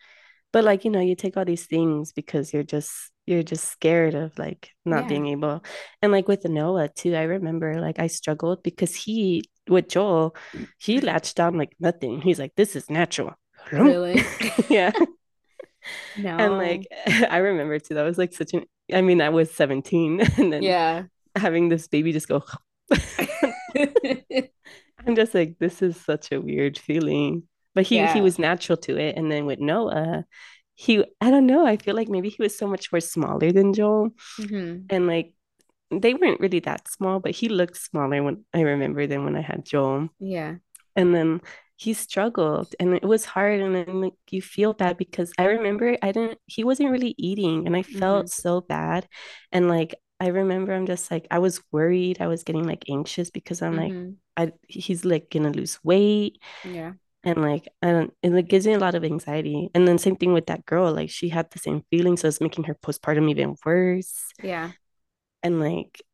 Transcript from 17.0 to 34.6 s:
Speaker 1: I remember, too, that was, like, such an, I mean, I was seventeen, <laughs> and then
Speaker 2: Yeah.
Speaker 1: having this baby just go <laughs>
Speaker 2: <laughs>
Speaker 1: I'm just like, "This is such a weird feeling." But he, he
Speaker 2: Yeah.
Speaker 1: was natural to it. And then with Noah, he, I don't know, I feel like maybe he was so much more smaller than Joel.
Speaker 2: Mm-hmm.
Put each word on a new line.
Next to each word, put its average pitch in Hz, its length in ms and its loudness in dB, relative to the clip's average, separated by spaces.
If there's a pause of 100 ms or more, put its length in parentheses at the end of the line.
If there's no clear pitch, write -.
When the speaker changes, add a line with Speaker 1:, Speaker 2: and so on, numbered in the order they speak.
Speaker 1:
I 202 320 2
remember, 156 400 0
too, 151 160 -10
that 147 100 0
was, 170 140 -2
like, 180 160 0
such 160 200 -8
an, 165 100 0 (280)
I 185 100 4
mean, 180 200 6
I 147 80 2
was 160 220 4
seventeen, 156 680 0
<laughs> - 180 2
and 185 140 4
then 180 220 0
Speaker 2:
Yeah. 165 300 0 (320)
Speaker 1:
having 175 340 2
this 165 180 -2
baby 156 240 2
just 151 160 -4
go 143 160 0 (460)
<laughs> 294 40 6 (800)
Speaker 2:
<laughs> 269 800 -2 (540)
Speaker 1:
I'm 233 100 2
just 220 180 2
like, 170 240 0
"This 170 240 -2
is 175 180 0
such - 320 -4
a 139 80 -2
weird 143 380 -2
feeling." 151 680 -2 (300)
But 190 120 4
he, 202 200 4
he 165 140 4
Speaker 2:
Yeah. - 20 4
Speaker 1:
was 185 160 4
natural 170 400 0
to 143 200 -4
it. 147 180 -2
And 156 160 -2
then 147 140 -2
with 143 140 -4
Noah, 160 640 -2 (500)
he, 220 300 4 (160)
I 233 100 4
don't 269 160 6
know, 285 200 6
I 214 100 4
feel 202 200 -2
like 220 120 -4
maybe 196 220 -2
he 214 120 -6
was 208 140 0
so 208 120 -6
much 190 240 -6
more 170 80 2
smaller 165 520 0
than 196 220 4
Joel. 214 360 2 (300)
Speaker 2:
Mm-hmm. 190 500 -8